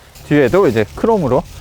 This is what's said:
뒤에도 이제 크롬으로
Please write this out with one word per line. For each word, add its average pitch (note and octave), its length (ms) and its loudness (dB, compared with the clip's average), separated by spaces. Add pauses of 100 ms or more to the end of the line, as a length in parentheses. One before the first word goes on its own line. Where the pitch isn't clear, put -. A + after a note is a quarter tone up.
(260)
뒤에도 D3 400 2
이제 A2 180 0 (100)
크롬으로 F3 480 -2 (180)